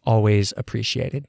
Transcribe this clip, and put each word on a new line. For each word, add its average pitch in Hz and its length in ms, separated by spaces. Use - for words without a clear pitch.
always 104 520
appreciated. 120 720